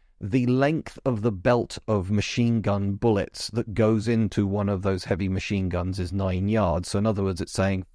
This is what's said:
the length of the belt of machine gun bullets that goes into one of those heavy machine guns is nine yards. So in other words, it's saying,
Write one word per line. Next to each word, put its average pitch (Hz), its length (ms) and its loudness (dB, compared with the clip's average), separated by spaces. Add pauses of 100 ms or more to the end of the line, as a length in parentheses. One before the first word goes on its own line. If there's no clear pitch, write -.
(200)
the 123 260 0
length 135 600 0
of 120 160 0
the 117 100 2
belt 113 460 0 (100)
of 98 240 0
machine 117 480 0
gun 98 360 0
bullets 101 560 0
that 113 220 -4
goes 110 360 2
into 110 360 2
one 98 220 0
of 98 140 0
those 95 240 -2
heavy 95 240 -2
machine 92 400 -2
guns 90 300 -2
is 87 120 -4
nine 95 380 0
yards. 92 400 2
So 101 100 -2
in 104 60 0
other 104 180 0
words, 95 160 -2
it's - 140 -8
saying, 95 420 0